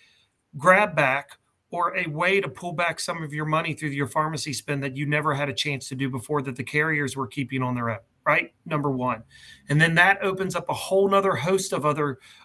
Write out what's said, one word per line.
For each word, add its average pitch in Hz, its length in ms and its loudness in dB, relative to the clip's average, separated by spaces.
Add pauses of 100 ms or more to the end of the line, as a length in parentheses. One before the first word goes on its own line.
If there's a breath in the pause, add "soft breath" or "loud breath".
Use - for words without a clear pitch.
(560 soft breath)
grab 180 400 4
back 143 360 0 (380)
or 175 260 0
a 175 120 0
way 175 320 2
to 175 80 -4
pull 175 240 -8
back 165 260 -2
some 165 240 -6
of 143 100 -8
your 151 120 -4
money 156 300 0
through 151 160 -6
your 139 180 -2
pharmacy 151 440 -2
spend 139 300 -4
that 135 140 -6
you 143 100 -4
never 151 280 0
had 143 140 0
a 131 60 -4
chance 139 340 -4
to 135 60 -8
do 131 160 -2
before 135 320 -2
that 131 140 -6
the 123 80 -6
carriers 147 520 0
were 131 120 -4
keeping 131 340 -4
on 123 140 -2
their 117 140 -2
own, 107 100 -6 (260)
right? 165 260 2 (140)
Number 147 240 0
one. 123 320 -2 (460 loud breath)
And 147 120 4
then 165 140 4
that 185 260 6
opens 190 360 -2
up 175 120 -4
a 156 60 -2
whole 196 340 4
nother 196 280 4
host 185 360 0
of 151 140 0
other, 147 320 0 (260 loud breath)